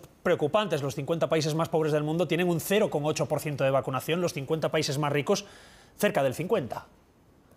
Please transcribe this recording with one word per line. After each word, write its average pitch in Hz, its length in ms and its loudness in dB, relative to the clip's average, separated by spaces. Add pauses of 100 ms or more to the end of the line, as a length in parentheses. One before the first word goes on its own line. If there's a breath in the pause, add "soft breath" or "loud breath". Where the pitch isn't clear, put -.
(240)
preocupantes. 160 600 0
Los 139 120 -4
cincuenta 156 340 -2
países 156 260 2
más 165 140 -2
pobres 156 240 2
del 151 100 2
mundo 160 240 0
tienen 170 220 2
un 170 100 2
cero 196 300 2
coma 147 180 -2
ocho 156 200 0
por 147 120 0
ciento 143 240 -4
de 135 80 4
vacunación, 135 480 0
los 170 140 0
cincuenta 151 360 -2
países 151 280 0
más 147 160 0
ricos 190 320 0 (500 loud breath)
cerca 202 260 2
del 135 120 2
cincuenta. 175 520 -4 (720)